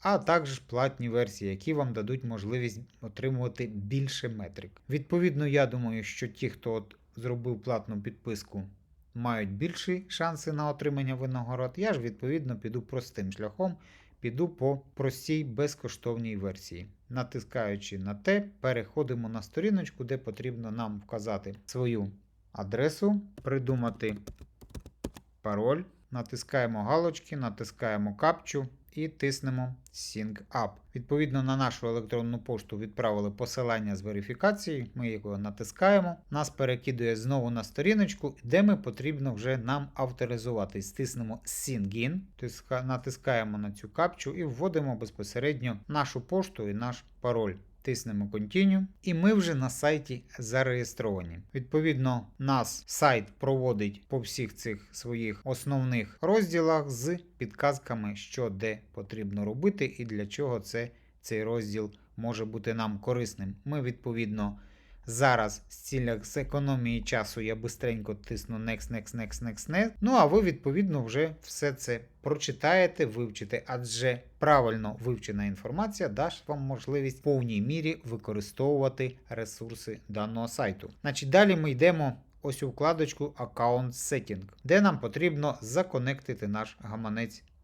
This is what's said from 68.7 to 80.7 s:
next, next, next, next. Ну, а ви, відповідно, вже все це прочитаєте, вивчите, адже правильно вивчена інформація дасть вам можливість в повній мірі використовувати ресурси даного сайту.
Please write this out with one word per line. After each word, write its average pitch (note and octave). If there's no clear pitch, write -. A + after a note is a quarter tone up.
next, A2+
next, A2
next, A#2
next. G#3
Ну, A#3
а A3+
ви, E3+
відповідно, D3+
вже D3
все -
це A#2+
прочитаєте, D#3
вивчите, A2
адже B2
правильно A2+
вивчена G#2
інформація D#3
дасть C#3
вам D3
можливість C3+
в -
повній A#2+
мірі D#3
використовувати B2+
ресурси A2+
даного G#2+
сайту. G#2